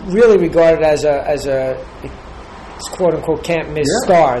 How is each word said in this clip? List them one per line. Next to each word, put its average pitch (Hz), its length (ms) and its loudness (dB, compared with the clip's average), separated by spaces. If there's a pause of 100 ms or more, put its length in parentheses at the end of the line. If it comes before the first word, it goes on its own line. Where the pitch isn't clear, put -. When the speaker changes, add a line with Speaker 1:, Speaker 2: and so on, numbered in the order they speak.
Speaker 1:
really 208 320 4
regarded 165 460 2
as 151 200 2
a, 147 240 0
as 139 180 -2
a 131 360 -4 (1080)
quote 170 240 0
unquote 156 300 -4
can't 160 280 -4
miss 151 160 -2
Speaker 2:
Yeah. 196 180 -2
Speaker 1:
star. 151 340 4